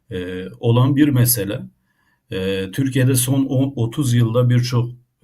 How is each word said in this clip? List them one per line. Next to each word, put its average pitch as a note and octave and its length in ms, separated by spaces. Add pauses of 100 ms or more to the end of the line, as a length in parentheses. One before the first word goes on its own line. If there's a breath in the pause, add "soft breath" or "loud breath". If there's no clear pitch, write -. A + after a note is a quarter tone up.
(100)
e, F#2 340 (160)
olan B2 360
bir D3+ 120
mesele. A#2+ 540 (680)
E, F#2+ 420
Türkiye'de C3+ 420
son C3 300
on, C3+ 320
otuz A#2+ 380
yılda A#2+ 360
birçok, B2 400 (340)